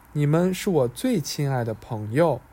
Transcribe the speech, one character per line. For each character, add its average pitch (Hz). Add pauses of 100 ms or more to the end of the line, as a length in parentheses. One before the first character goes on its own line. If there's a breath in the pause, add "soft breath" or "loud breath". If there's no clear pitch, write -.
(140)
你 147
们 175
是 -
我 147
最 233
亲 143
爱 127
的 110
朋 107
友。 147 (140)